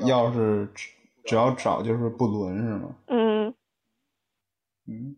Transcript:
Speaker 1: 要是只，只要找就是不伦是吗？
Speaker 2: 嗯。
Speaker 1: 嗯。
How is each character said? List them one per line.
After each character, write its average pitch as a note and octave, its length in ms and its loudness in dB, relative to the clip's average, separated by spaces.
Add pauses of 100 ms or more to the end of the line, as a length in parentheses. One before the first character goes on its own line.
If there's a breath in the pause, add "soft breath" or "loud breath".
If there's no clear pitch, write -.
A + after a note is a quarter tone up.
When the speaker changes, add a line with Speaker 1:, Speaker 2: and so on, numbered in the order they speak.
Speaker 1:
要 B2 240 4
是 G#2+ 360 2
只， - 220 -16 (340)
只 - 120 0
要 A#2+ 160 6
找 A#2 300 0
就 A2+ 160 -2
是 A#2 120 0
不 A#2+ 160 -2
伦 G2+ 320 -2
是 A2 60 -4 (120)
吗？ F2 200 -10 (120)
Speaker 2:
嗯。 A3 460 0 (1300)
Speaker 1:
嗯。 A#2+ 300 -12